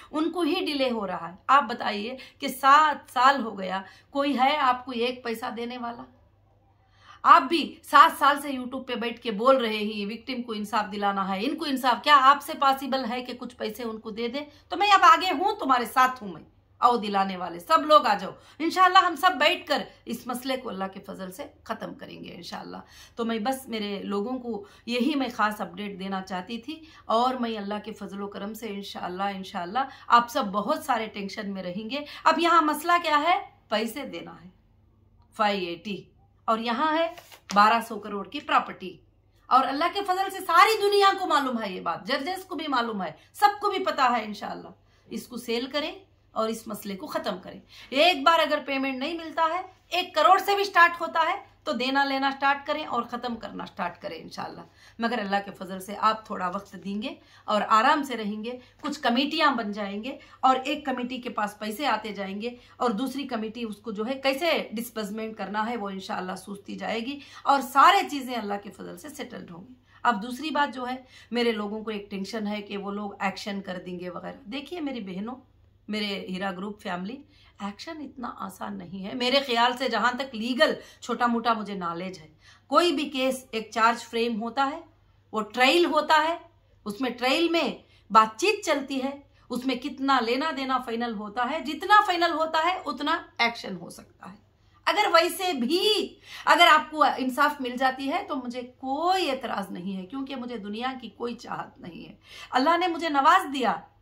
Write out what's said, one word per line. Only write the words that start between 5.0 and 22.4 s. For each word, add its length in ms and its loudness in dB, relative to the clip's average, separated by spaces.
पैसा 280 -6
देने 260 -8
वाला? 260 -10
आप 200 10
भी 400 -2
सात 340 8
साल 220 4
से 100 -6
YouTube 380 -8
पे 80 -2
बैठ 220 -4
के 140 -6
बोल 260 6
रहे 200 0
हैं, 280 -4
victim 360 -8
को 120 -8
इंसाफ 360 -2
दिलाना 340 0
है, 200 -4
इनको 220 -4
इंसाफ, 360 0
क्या 120 6
आपसे 300 4
possible 480 0
है 180 -4
कि 120 -10
कुछ 200 -12
पैसे 300 -8
उनको 280 -8
दे 160 -4
दें? 160 -6
तो 60 -6
मैं 140 2
अब 140 6
आगे 280 8
हूं, 220 0
तुम्हारे 340 0
साथ 340 2
हूं 60 -10
मैं, 160 -14
आओ 180 6
दिलाने 380 0
वाले, 240 -8
सब 240 4
लोग 220 8
आ 100 4
जाओ। 180 -6
इंशाल्लाह 460 6
हम 100 -2
सब 220 4
बैठकर 480 2
इस 200 -8
मसले 280 -4
को 120 -8
अल्लाह 200 -6
के 140 -16
फजल 280 -12
से 200 -12
ख़त्म 280 -8
करेंगे 360 -16
इंशाल्लाह। 500 -12